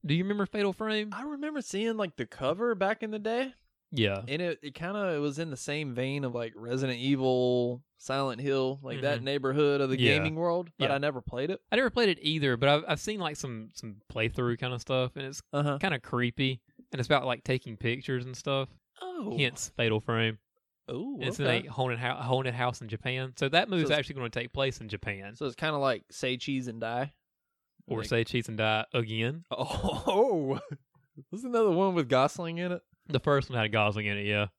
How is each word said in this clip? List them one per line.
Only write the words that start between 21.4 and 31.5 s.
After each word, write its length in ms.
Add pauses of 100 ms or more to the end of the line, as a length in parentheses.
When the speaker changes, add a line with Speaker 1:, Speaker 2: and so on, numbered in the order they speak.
Speaker 2:
okay. 180
Speaker 1:
in 80
a 60
haunted 260
hou-, 160
haunted 400
house 260
in 80
Japan. 480
So 120
that 200
movie's 200
Speaker 2:
So 40
it's 60
Speaker 1:
actually 180
gonna 140
take 220
place 280
in 80
Japan. 480
Speaker 2:
So 100
it's 100
kinda 220
like 320
Say 260
Cheese 320
and 120
Die. 320 (760)
Speaker 1:
Or 100
Speaker 2:
Like 100
Speaker 1:
Say 160
Cheese 240
and 100
Die 260 (100)
again. 540
Speaker 2:
<laughs> 20
Oh, 1080 (720)
wasn't 220